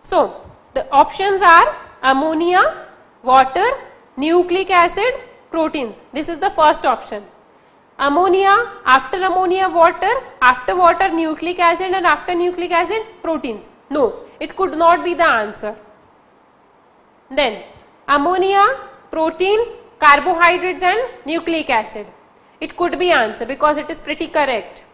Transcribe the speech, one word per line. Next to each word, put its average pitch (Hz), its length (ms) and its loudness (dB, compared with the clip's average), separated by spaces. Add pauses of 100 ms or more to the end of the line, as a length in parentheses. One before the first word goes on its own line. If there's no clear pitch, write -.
So - 440 -2 (280)
the - 160 -4
options 381 500 0
are 370 360 6 (260)
ammonia, 330 840 0 (360)
water, 262 460 2 (480)
nucleic 349 540 0
acid, 381 440 2 (360)
proteins. 311 480 -4 (140)
This 294 160 -6
is 330 100 -8
the 381 120 -2
first 320 340 2
option. 220 400 -4 (760)
Ammonia, 370 560 2 (300)
after 262 340 0
ammonia, 370 500 0
water, 349 420 2 (300)
after 254 360 2
water, 359 360 4
nucleic 330 460 -4
acid, 349 340 2
and 359 140 0
after 330 280 0
nucleic 349 360 -2
acid, 359 320 -2 (200)
proteins. 269 440 -6 (240)
No, 269 300 -2 (180)
it - 180 -12
could 370 220 -2
not 330 260 4
be 349 100 -2
the 349 120 2
answer. 214 500 -2 (1500)
Then 254 320 -2 (460)
ammonia, 381 560 2 (460)
protein, 330 500 -2 (380)
carbohydrates, 339 840 2
and 370 160 0 (280)
nucleic 320 420 -4
acid. 214 380 -4 (540)
It - 160 -12
could 339 220 -2
be 359 120 0
answer 226 340 0
because 269 320 0
it 302 140 -8
is 330 100 -10
pretty 302 280 -8
correct. 262 640 -4